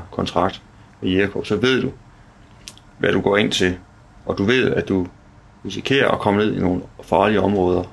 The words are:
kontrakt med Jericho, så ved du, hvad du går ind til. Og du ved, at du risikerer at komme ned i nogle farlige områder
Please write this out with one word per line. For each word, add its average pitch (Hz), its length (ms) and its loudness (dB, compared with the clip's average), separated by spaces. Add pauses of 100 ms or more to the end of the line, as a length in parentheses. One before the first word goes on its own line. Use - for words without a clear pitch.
(120)
kontrakt 92 520 -2 (380)
med 98 100 -2
Jericho, 98 340 0
så 107 120 -2
ved 123 260 0
du, 131 80 -4 (1080)
hvad - 140 0
du 98 80 2
går 98 160 2
ind 107 160 2
til. 90 240 0 (500)
Og - 120 -4
du 101 60 0
ved, 120 300 2
at - 140 -2
du 92 180 0 (580)
risikerer 101 460 0
at - 80 -2
komme 104 220 2
ned 107 140 0
i 95 60 -4
nogle 92 200 0 (220)
farlige 98 380 2
områder 90 420 2 (100)